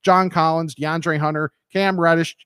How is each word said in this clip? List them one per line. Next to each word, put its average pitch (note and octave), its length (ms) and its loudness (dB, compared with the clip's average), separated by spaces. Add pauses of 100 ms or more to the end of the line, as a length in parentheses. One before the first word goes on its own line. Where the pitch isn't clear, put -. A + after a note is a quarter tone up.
John F#3 260 4
Collins, D#3+ 460 -2
DeAndre D#3 420 -4
Hunter, D3+ 320 -2 (220)
Cam F#3+ 260 0
Reddish E3 480 2